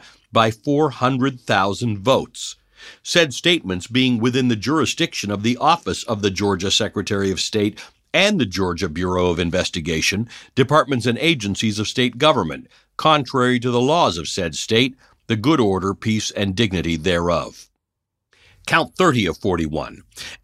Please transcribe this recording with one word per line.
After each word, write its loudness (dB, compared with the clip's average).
by 2
four 0
hundred 0
thousand 0
votes. -2
Said 0
statements -2
being 2
within 2
the 2
jurisdiction -2
of -4
the 0
Office 0
of -6
the 2
Georgia -2
Secretary -2
of -6
State -2
and 2
the 2
Georgia -2
Bureau 0
of 0
Investigation, -2
departments 2
and 0
agencies -2
of -4
state -2
government, 2
contrary 2
to -2
the 4
laws 2
of -8
said -4
state, 0
the 0
good 2
order, 2
peace, -2
and -2
dignity 0
thereof. -2
Count 0
thirty 4
of -2
forty-one. -4